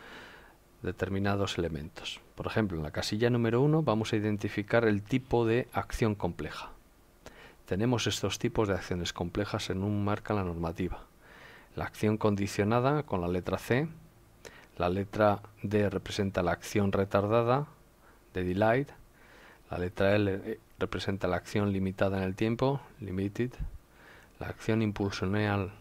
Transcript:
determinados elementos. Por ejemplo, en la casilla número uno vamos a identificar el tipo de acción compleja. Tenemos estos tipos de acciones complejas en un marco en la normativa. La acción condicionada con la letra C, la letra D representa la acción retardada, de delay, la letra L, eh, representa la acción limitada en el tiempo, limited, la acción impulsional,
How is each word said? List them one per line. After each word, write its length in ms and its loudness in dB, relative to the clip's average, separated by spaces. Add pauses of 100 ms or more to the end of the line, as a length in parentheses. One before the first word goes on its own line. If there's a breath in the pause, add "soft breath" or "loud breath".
(840 loud breath)
determinados 720 -2
elementos. 640 -6 (140)
Por 120 -8
ejemplo, 300 0
en 60 -4
la 80 -6
casilla 400 0
número 320 2
uno 200 4
vamos 300 2
a 40 2
identificar 680 2
el 180 4
tipo 440 0
de 260 2
acción 420 0
compleja. 580 -6 (920 loud breath)
Tenemos 420 0
estos 320 -2
tipos 300 0
de 60 2
acciones 400 -4
complejas 560 -4
en 120 -2
un 220 0
marco 300 -2
en 20 2
la 80 0
normativa. 600 -4 (720 loud breath)
La 100 -4
acción 340 0
condicionada 840 2
con 200 -2
la 60 -2
letra 300 -2
C, 300 0 (880 loud breath)
la 140 0
letra 500 2 (220)
D 260 2
representa 540 -2
la 100 2
acción 400 0
retardada, 720 2 (680 loud breath)
de 100 -2
delay, 420 4 (840 loud breath)
la 80 -6
letra 360 2
L, 180 4 (120)
eh, 160 -6 (180)
representa 480 -2
la 100 2
acción 360 0
limitada 460 0
en 60 0
el 120 -2
tiempo, 460 0 (180)
limited, 500 -4 (880 loud breath)
la 80 -10
acción 340 -2
impulsional, 1000 0